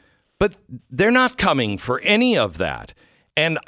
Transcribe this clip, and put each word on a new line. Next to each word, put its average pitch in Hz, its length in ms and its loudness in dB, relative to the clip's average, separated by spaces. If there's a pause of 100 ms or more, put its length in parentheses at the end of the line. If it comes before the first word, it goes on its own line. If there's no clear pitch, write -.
(400)
But 190 220 -2 (280)
they're 190 220 2
not 254 260 2
coming 131 400 0
for 123 220 -4
any 220 380 2
of 98 220 -2
that. 71 340 -6 (420)
And 156 320 0